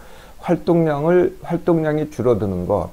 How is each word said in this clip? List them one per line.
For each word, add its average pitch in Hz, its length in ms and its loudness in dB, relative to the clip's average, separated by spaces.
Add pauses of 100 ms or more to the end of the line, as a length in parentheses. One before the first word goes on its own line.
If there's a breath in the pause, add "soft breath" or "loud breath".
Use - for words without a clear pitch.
(400 loud breath)
활동량을, 165 1040 2
활동량이 156 680 0
줄어드는 101 560 0
것, 87 260 0